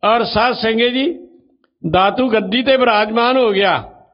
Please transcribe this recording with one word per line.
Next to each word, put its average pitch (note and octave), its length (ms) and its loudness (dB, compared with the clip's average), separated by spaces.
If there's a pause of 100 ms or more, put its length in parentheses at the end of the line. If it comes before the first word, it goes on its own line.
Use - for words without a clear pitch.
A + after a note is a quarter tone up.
ਔਰ A3 200 2
ਸਾਧ A3+ 300 0
ਸੰਗਤ A3+ 340 -2
ਜੀ, C4 400 -4 (640)
ਦਾਤੂ G3 380 2
ਗੱਦੀ G#3+ 340 -2
ਤੇ C4 140 2
ਬਿਰਾਜਮਾਨ A#3 600 0
ਹੋ A#3+ 140 2
ਗਿਆ F#3+ 640 -2